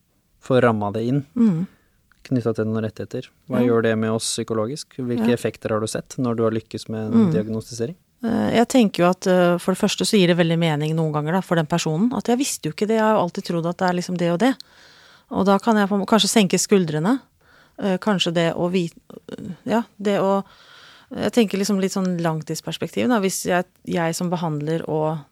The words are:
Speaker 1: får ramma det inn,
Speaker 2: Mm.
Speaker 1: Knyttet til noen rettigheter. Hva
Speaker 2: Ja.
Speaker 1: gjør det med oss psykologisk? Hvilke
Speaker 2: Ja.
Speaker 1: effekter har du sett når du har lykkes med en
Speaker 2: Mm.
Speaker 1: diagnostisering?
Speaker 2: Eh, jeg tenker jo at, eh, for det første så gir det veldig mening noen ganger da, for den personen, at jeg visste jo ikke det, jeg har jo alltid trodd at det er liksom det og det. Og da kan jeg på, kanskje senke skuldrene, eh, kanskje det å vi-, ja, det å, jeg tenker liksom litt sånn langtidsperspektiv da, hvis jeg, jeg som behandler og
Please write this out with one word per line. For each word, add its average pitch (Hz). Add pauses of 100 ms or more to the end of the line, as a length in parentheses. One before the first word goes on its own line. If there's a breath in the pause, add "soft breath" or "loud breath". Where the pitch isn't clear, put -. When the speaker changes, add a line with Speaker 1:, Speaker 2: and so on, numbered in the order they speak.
(440)
Speaker 1:
får 127
ramma 107
det 113
inn, 139 (100)
Speaker 2:
Mm. 196 (560 soft breath)
Speaker 1:
Knyttet 117
til 110
noen 110
rettigheter. 110 (220)
Hva -
Speaker 2:
Ja. 123
Speaker 1:
gjør 113
det 110
med 110
oss 113
psykologisk? 113
Hvilke 120
Speaker 2:
Ja. 120
Speaker 1:
effekter -
har 107
du 110
sett -
når 120
du 117
har 110
lykkes 110
med 110
en 226
Speaker 2:
Mm. 156
Speaker 1:
diagnostisering? 113 (280)
Speaker 2:
Eh, 220
jeg 233
tenker 226
jo 175
at, -
eh, 180
for 190
det -
første 190
så 220
gir 175
det 170
veldig 165
mening 156
noen 160
ganger 151
da, 190
for 180
den 165
personen, 170
at 208
jeg 240
visste -
jo 156
ikke -
det, 220
jeg 220
har 214
jo 180
alltid 196
trodd 170
at 175
det 185
er 180
liksom 180
det 170
og 175
det. 247 (760 loud breath)
Og 185
da 196
kan 220
jeg 202
på, 196
kanskje 202
senke 185
skuldrene, 180 (600 soft breath)
eh, 190
kanskje 180
det 165
å 175
vi-, 175 (720)
ja, 226 (160)
det 202
å, 196 (720 loud breath)
jeg 190
tenker 208
liksom 196
litt 190
sånn 185
langtidsperspektiv 165
da, 240
hvis 190
jeg, 180 (220)
jeg 170
som 175
behandler 160
og 156 (140)